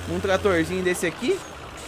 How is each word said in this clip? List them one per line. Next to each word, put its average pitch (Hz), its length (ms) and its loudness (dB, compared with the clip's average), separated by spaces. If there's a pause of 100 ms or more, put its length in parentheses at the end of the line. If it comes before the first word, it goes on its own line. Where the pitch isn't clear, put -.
(120)
Um 175 80 -2
tratorzinho 185 640 2
desse 180 240 2
aqui. 269 320 0 (480)